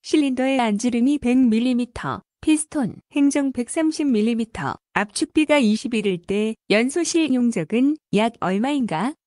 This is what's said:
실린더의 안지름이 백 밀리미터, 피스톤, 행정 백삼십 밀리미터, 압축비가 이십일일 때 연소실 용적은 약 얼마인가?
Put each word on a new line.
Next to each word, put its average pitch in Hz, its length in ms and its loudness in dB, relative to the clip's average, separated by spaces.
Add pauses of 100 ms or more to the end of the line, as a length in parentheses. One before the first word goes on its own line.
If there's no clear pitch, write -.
실린더의 269 560 0
안지름이 240 580 0
백 247 200 0
밀리미터, 240 840 0 (180)
피스톤, 302 640 -2 (100)
행정 285 400 2
백삼십 311 560 -2
밀리미터, 220 680 -2 (180)
압축비가 294 640 0
이십일일 214 640 0
때 214 340 -4 (140)
연소실 269 640 0
용적은 240 640 0 (160)
약 226 260 2
얼마인가? 214 760 -2 (140)